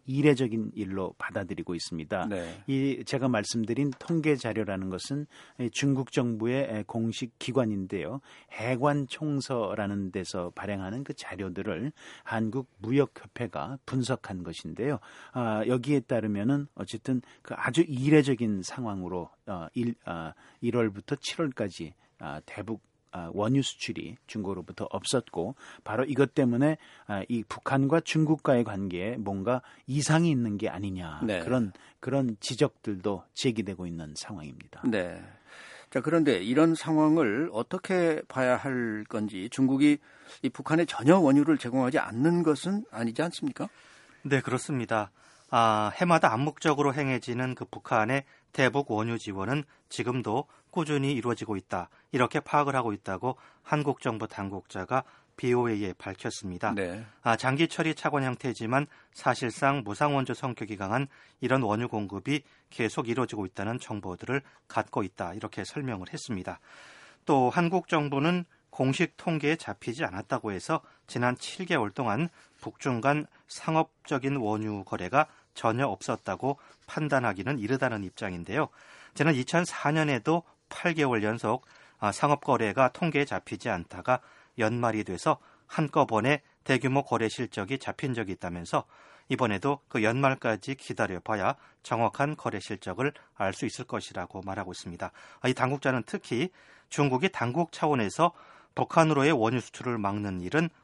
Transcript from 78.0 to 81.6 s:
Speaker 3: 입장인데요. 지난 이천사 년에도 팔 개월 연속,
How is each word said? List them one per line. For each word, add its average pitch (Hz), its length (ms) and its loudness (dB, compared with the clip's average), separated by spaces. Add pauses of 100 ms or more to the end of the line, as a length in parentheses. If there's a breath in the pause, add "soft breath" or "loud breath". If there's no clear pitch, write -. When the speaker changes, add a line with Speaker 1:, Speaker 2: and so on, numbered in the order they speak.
Speaker 3:
입장인데요. 95 640 -4 (460 loud breath)
지난 151 200 4
이천사 147 560 0
년에도 156 520 2 (260 soft breath)
팔 - 260 -2
개월 131 280 2
연속, 113 440 0 (320 soft breath)